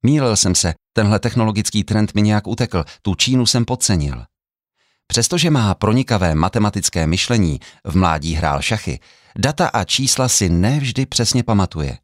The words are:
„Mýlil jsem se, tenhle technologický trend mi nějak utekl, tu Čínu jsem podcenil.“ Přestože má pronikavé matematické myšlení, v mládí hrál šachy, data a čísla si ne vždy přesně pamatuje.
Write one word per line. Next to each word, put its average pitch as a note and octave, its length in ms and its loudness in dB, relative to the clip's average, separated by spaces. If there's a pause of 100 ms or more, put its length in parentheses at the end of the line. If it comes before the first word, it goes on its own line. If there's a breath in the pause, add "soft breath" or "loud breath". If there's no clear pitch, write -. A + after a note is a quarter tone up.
„Mýlil C3 320 2
jsem F#2 200 0
se, E2 180 0 (200)
tenhle G#2 260 2
technologický A2 640 -2
trend G#2+ 320 0
mi G#2 60 2
nějak G#2 260 2
utekl, F#2 380 -2 (160 loud breath)
tu F#2+ 140 0
Čínu B2+ 300 2
jsem A#2+ 200 2
podcenil.“ C#2+ 580 -2 (840)
Přestože E3 420 0
má A2+ 260 2
pronikavé G#2 600 0
matematické F2+ 720 0
myšlení, F2 520 0 (240 loud breath)
v D#2 140 -2
mládí E2 360 0
hrál D2+ 280 0
šachy, - 380 -4 (380 soft breath)
data D3 300 0
a - 160 -2
čísla C3 440 -2
si G2 220 0
ne G2+ 300 2
vždy C3 260 -2
přesně A#2+ 380 0
pamatuje. E2 600 -2